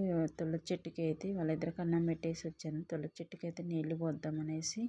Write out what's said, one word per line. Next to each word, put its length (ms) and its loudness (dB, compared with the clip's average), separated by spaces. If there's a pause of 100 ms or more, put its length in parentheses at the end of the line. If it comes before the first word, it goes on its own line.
(320)
తులసి 320 -2
చెట్టుకి 380 -4
అయితే 300 2
వాళ్ళిద్దరికి 480 0
అన్నం 260 4
పెట్టేసి 380 0
వచ్చాను. 400 -4
తులసి 300 -4
చెట్టుకి 320 -10
అయితే 160 -6
నీళ్లు 340 0
పోద్దామనేసి 920 -2